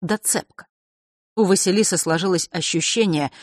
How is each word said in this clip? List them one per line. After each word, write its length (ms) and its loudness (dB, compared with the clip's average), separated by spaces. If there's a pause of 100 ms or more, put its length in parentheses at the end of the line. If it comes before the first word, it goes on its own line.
да 180 -2
цепко. 480 -6 (680)
У 100 4
Василисы 520 2
сложилось 540 0
ощущение, 800 0 (120)